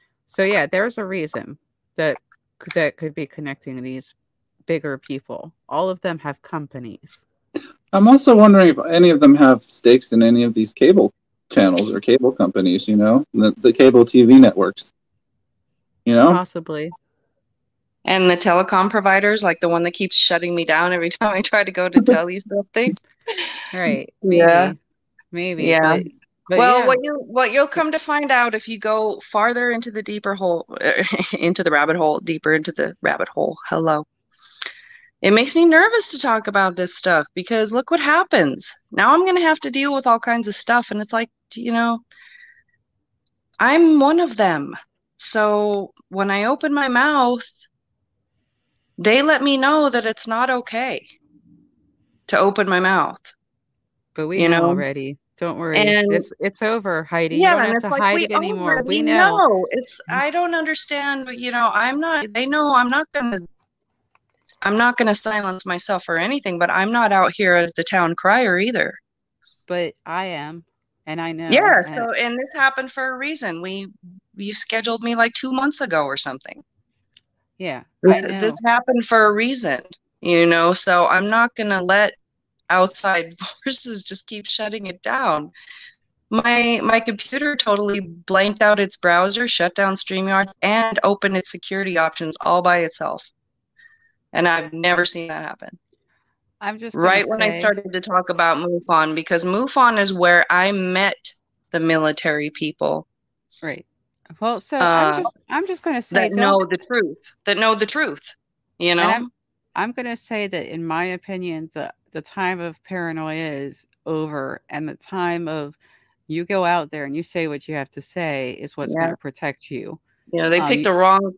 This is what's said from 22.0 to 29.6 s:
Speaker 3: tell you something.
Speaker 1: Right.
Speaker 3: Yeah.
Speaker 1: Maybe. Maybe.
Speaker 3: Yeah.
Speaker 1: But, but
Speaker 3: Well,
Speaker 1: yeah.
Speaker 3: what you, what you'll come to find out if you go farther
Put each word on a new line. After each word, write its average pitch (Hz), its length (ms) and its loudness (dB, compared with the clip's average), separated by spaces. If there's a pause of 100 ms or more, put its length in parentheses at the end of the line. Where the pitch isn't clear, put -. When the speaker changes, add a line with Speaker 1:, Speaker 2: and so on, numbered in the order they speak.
Speaker 3:
tell 180 280 2
you 185 100 -10
something. 208 560 -4 (800)
Speaker 1:
Right. 170 480 -4
Speaker 3:
Yeah. 170 460 6
Speaker 1:
Maybe. 180 120 -10 (520)
Maybe. 175 320 -6
Speaker 3:
Yeah. 160 340 2
Speaker 1:
But, 180 60 -4 (460)
but 185 80 2
Speaker 3:
Well, 247 240 6
Speaker 1:
yeah. 233 40 -2
Speaker 3:
what 254 180 4
you, 294 120 -6 (100)
what 240 260 -2
you'll 285 160 2
come 311 240 -2
to 311 80 -2
find 294 320 -4
out 240 240 2
if 220 120 -10
you 226 120 -10
go 214 400 -2
farther 240 520 -2